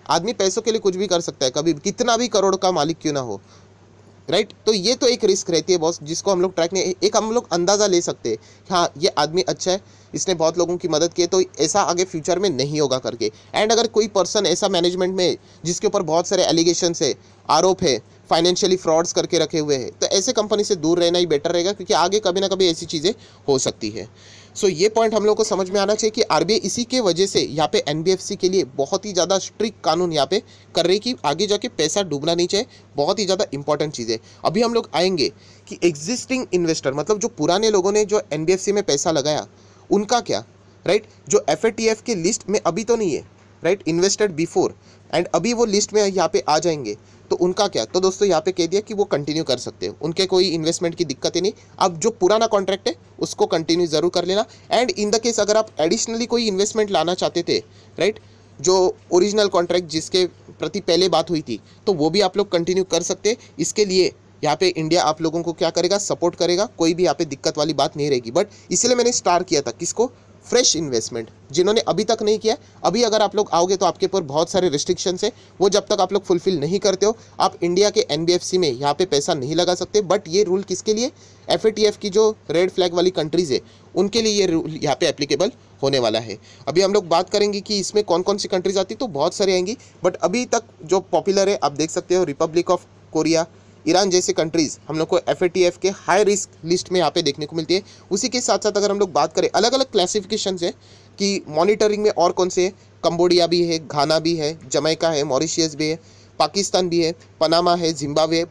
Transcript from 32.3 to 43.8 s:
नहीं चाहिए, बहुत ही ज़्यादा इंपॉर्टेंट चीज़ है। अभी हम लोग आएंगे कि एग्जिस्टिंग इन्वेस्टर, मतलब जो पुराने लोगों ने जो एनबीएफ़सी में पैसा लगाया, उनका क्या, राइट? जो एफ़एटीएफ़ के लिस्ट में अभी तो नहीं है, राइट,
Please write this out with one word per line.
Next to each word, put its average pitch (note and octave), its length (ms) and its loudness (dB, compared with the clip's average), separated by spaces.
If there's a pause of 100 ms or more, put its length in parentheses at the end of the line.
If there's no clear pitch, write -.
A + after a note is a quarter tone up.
नहीं F3 120 0
चाहिए, G3+ 180 -2 (300)
बहुत D#3 240 0
ही G3+ 60 -2
ज़्यादा F#3+ 280 0
इंपॉर्टेंट D3 400 -2
चीज़ A2+ 180 -6
है। A2+ 80 -4 (260)
अभी E3 160 0
हम A#3 120 0
लोग A3+ 200 -2
आएंगे E3 360 0 (380)
कि - 160 -14
एग्जिस्टिंग F#3 720 -2
इन्वेस्टर, D#3+ 400 0
मतलब D3+ 260 -2
जो - 80 -4
पुराने F3+ 420 0
लोगों G3+ 220 2
ने G#3+ 140 2
जो G3+ 160 0 (120)
एनबीएफ़सी F3 380 0
में G3+ 120 0
पैसा D3 280 0
लगाया, D3+ 360 -2 (440)
उनका G#3 280 2
क्या, A#2 260 -4 (420)
राइट? F#3 160 2 (260)
जो G3+ 200 2
एफ़एटीएफ़ A3 540 0
के A#3+ 120 -2
लिस्ट F3+ 340 -2
में G3+ 160 0
अभी E3+ 180 -2
तो A#3 120 0
नहीं G3 200 0
है, E2 120 -8 (360)
राइट, F#3 240 0